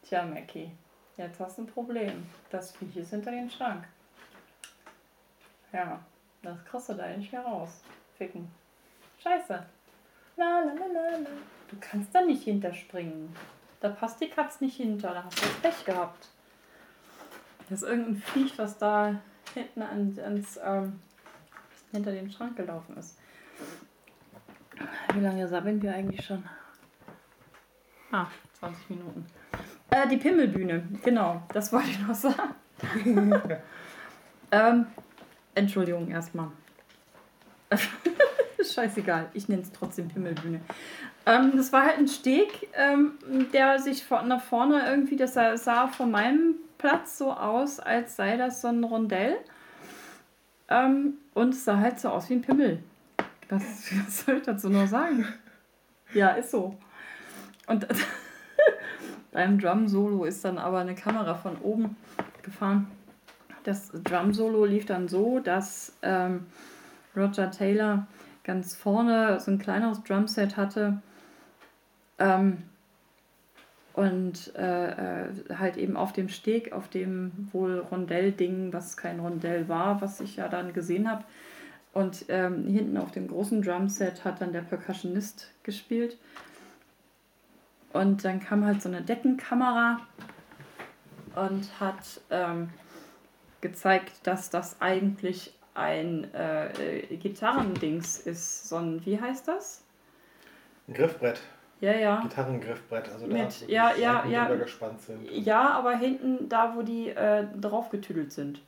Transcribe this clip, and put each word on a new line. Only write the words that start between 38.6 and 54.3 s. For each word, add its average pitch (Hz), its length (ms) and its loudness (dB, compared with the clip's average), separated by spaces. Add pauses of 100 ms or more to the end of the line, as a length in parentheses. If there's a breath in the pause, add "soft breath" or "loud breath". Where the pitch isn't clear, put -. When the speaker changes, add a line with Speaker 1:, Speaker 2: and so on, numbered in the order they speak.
Speaker 1:
Scheißegal, 196 600 0
ich 202 140 -6
nenn's 185 240 -2
trotzdem - 360 -8
Pimmelbühne. 165 520 -6 (680 loud breath)
Ähm, 254 280 8
das 262 160 4
war 269 140 8
halt 311 140 4
ein 285 80 8
Steg, 302 680 2
ähm, 285 400 4 (400)
der 269 260 8
sich 269 240 -2
vor-, 240 200 2
nach 247 180 2
vorne 269 480 4
irgendwie, 277 280 4
das 254 180 0
sah, 226 200 6
sah 240 320 4
von 262 220 0
meinem 277 460 6 (240)
Platz - 400 2
so 269 120 2
aus, 262 480 0
als 233 360 0
sei 208 220 0
das 254 240 0
so 240 80 -2
ein 233 140 2
Rondell. 226 540 2 (1300 loud breath)
Ähm, 269 460 4 (220)
und 240 180 4
es - 120 -6
sah 202 120 4
halt 240 220 2
so 214 100 -2
aus - 200 -2
wie 254 40 2
ein 247 80 2
Pimmel. 254 400 4 (680)
Was, 196 140 2
<laughs> - 280 -10 (140)
was - 200 -6
soll 277 120 2